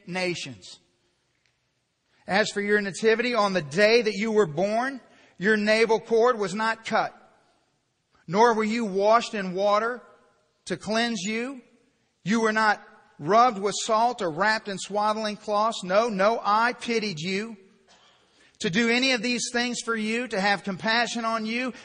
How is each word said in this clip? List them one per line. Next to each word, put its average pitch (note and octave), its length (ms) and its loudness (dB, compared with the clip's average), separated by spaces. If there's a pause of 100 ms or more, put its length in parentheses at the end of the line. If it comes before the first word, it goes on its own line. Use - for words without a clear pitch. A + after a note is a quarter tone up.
nations. E3+ 720 -6 (1500)
"As G3 260 2
for G#3 100 -4
your G#3 180 2
nativity, A3+ 540 0
on G3+ 180 2
the F#3 80 0
day G#3 400 4
that G#3+ 140 -2
you A3 180 -4
were G#3 140 4
born, G#3+ 560 -4 (340)
your G#3+ 220 2
navel G#3+ 420 2
cord A3+ 380 2
was F#3+ 160 -4
not A3 320 -4
cut, F3+ 280 -2 (1120)
nor A3 280 4
were A3 100 0
you A3 220 -2
washed G#3 480 2
in F#3+ 180 -6
water G#3 480 0 (640)
to F3+ 140 -6
cleanse A3+ 420 -2
you. A#3 400 -6 (600)
You A3 180 0
were A3 120 2
not G#3+ 300 2 (360)
rubbed G#3+ 400 4
with G3 160 -2 (100)
salt A#3 380 0
or F3 80 -2
wrapped G#3+ 380 0
in G3 100 -6
swaddling G#3+ 580 -2
cloths. G#3+ 460 -2
No, G3 260 2
no, G#3 340 2
I A3 300 2
pitied G#3+ 480 -4
you G3 380 -6 (1000)
to G#3 100 -2
do A#3 180 0
any B3+ 240 2
of B3 80 0
these A#3+ 320 -4
things A#3+ 320 -4
for A3+ 100 -4
you, A3+ 340 -4
to G#3+ 120 -4
have G3+ 240 0
compassion A3 640 -2
on A3+ 180 -2
you, A#3+ 300 -4 (100)